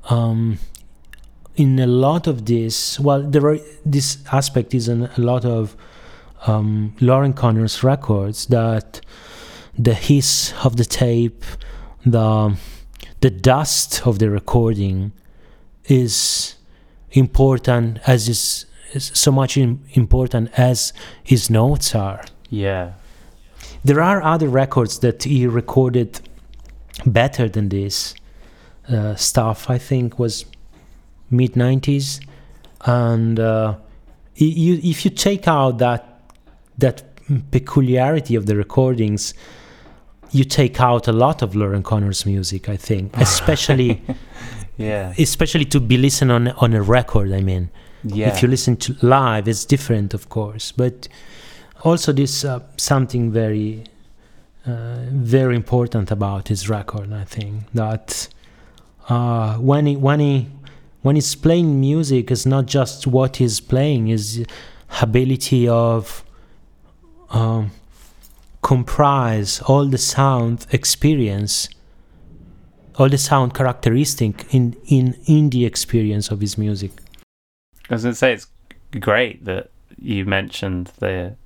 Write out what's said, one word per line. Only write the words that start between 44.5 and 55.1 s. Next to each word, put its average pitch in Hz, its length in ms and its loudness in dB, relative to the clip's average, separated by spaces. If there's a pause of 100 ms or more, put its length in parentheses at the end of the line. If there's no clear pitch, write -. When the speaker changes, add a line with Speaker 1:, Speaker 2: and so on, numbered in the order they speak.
Speaker 2:
Yeah. 104 420 -6
Speaker 1:
especially 156 480 2
to 143 140 2
be 120 160 2
listened 131 360 2
on, 120 160 2
on 120 260 2
a 104 80 2
record, 107 500 2
I 98 80 -2
mean. 92 300 -2 (340)
Speaker 2:
Yeah. 107 300 -2
Speaker 1:
If 92 80 0
you 123 60 4
listen 127 300 0
to - 220 -6
live, 123 460 2
it's 110 180 -2
different, 113 480 0
of - 160 -10
course, 107 440 -8
but 123 340 -4 (800)
also 165 280 2
this, 139 320 -2
uh, 131 160 -6 (160)
something 123 540 0
very, 110 540 -2 (840)
uh, 120 440 -8